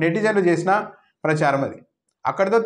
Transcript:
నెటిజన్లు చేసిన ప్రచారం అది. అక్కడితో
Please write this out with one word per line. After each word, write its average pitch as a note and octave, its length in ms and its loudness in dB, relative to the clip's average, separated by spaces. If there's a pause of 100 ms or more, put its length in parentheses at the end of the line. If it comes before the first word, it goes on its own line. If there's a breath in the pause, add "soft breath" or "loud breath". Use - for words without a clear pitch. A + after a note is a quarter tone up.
నెటిజన్లు G3+ 460 0
చేసిన E3 220 0 (540 loud breath)
ప్రచారం D3+ 420 0
అది. - 100 -14 (520)
అక్కడితో G3 360 0